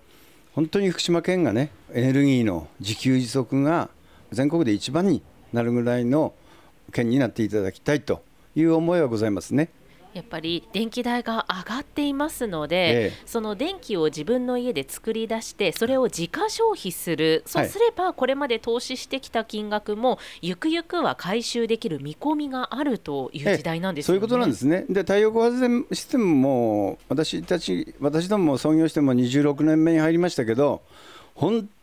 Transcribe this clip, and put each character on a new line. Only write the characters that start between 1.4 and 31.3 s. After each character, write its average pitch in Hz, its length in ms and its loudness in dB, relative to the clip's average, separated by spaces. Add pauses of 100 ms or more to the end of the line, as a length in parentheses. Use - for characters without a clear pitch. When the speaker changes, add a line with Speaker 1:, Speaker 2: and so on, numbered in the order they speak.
Speaker 1:
が 113 100 2
ね、 135 160 0 (240)
エ 123 80 0
ネ 131 100 4
ル 139 140 4
ギ 131 160 4
ー - 20 2
の 82 240 -2 (140)
自 104 160 -4
給 131 160 2
自 127 160 2
足 135 340 0
が 156 260 0 (420)
全 135 180 0
国 165 160 2
で 110 80 2
一 104 180 -2
番 175 160 2
に 143 140 2 (320)
な 117 100 0
る 117 80 0
ぐ 120 100 2
ら 120 180 0
い 120 40 0
の 135 300 0 (580)
県 120 180 0
に 127 100 4
な 123 100 2
っ - 20 -6
て - 120 -2
い 101 60 0
た 104 120 0
だ 95 100 -2
き - 80 -20
た - 140 -2
い 143 80 0
と - 200 -4 (320)
い 151 100 2
う 165 100 6
思 165 240 2
い - 20 4
は 147 80 4
ご 117 80 -2
ざ 107 120 0
い 104 40 0
ま 95 80 -4
す - 120 -10
ね。 147 180 2 (440)
Speaker 2:
や 175 80 -12
っ - 40 -20
ぱ 165 160 -12
り 165 300 -6
電 220 200 -4
気 247 100 -4
代 240 220 -2
が 226 260 -4
上 185 280 -6
が - 20 -4
っ 294 40 -8
て - 220 -4
い 285 80 -2
ま 294 160 -2
す - 160 -6
の 160 220 -4
で、 165 80 -2
Speaker 1:
え 135 360 2
え。 - 20 -14 (120)
Speaker 2:
そ 233 160 -6
の 214 140 -6
電 349 260 -6
気 208 160 -4
を 160 80 2
自 151 180 -2
分 247 220 0
の 247 140 -2
家 247 120 -2
で 139 160 -4
作 - 240 -8
り 220 160 -4
出 226 140 -4
し - 120 -14
て、 185 180 0
そ 226 160 -2
れ 262 100 2
を 262 60 2
自 170 240 -2
家 392 240 -4
消 440 220 2
費 202 180 -6
す 170 240 -4
る。 160 260 2 (100)
Speaker 1:
は 294 120 0
い。 - 20 2
Speaker 2:
そ 170 60 -4
う - 20 -14
す - 60 -6
れ 466 100 4
ば、 359 240 -2
こ 254 140 -2
れ 269 80 0
ま 285 120 -4
で 226 120 -2
投 233 200 -2
資 254 160 -6
し - 120 -12
て 269 120 -6
き - 100 -14
た 226 140 -2
金 214 260 -8
額 208 260 -4
も、 233 240 0 (200)
ゆ 175 160 -4
く 320 140 -4
ゆ 330 140 0
く 349 140 -6
は 202 180 0
回 202 260 -4
収 233 240 -2
で 220 140 0
き 226 100 -6
る 151 100 -4
見 143 160 -10
込 302 200 -2
み 294 140 -4
が 254 260 -6
あ 277 80 -4
る 254 160 0
と 139 340 -6
い 156 60 -10
う 165 180 0
時 151 60 -8
代 165 160 -4
な 185 120 -4
ん 165 40 -8
で 143 80 -6
す - 80 0
よ - 20 4
ね。 190 40 4
Speaker 1:
え - 20 0
え、 - 0 -
そ 214 80 -2
う - 20 -10
い - 0 -
う - 0 -
こ 247 60 2
と - 20 2
な 240 80 2
ん 156 60 2
で 110 40 -2
す 120 120 -2
ね。 175 200 2
で、 190 120 0
太 190 180 2
陽 214 140 4
光 226 140 2
発 240 140 0
電 240 320 2
シ 175 120 -6
ス - 20 -14
テ - 140 0
ム 220 80 4
も、 120 720 2 (100)
私 160 320 -2
た 175 180 -2
ち、 - 400 -4
私 160 300 0
ど 208 80 2
も 196 140 2
も 131 80 0
創 156 160 2
業 160 120 4
し 156 60 -4
て 160 80 2
も 135 120 4
う - 20 4
二 123 140 4
十 139 120 4
六 147 220 2
年 156 200 6
目 165 100 4
に 160 40 4
入 160 140 4
り 165 80 2
ま 175 100 2
し - 60 -6
た 123 100 0
け 113 80 2
ど、 131 300 2 (500)